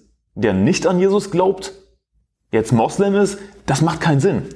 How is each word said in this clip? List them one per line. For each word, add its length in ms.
der 180
nicht 340
an 120
Jesus 320
glaubt, 420
jetzt 200
Moslem 420
ist?“ 240
Das 160
macht 220
keinen 180
Sinn. 220